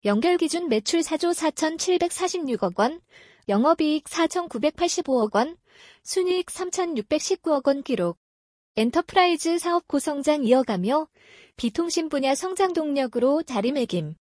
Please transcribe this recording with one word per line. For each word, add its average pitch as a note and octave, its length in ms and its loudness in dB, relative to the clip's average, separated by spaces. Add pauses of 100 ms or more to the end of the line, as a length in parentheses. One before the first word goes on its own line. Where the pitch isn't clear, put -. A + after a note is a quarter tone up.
연결 A#3 320 2
기준 E4 320 -2
매출 A3+ 320 0
사조 E4 320 -2
사천칠백사십육억 D#4+ 1400 -2
원, C4+ 240 0 (440)
영업이익 D4+ 640 2
사천구백팔십오억 D#4 1300 0
원, C#4+ 240 0 (440)
순이익 F4+ 480 -2
삼천육백십구억 E4 1160 -2
원 C#4 160 2
기록. F3 340 -2 (600)
엔터프라이즈 E4+ 840 2
사업 F4 280 0
고성장 D4 580 0
이어가며 B3 640 2 (480)
비통신 D#4+ 520 -2
분야 C4+ 260 0
성장 F#4 380 0
동력으로 C#4 680 0
자리매김. A3 720 -2 (100)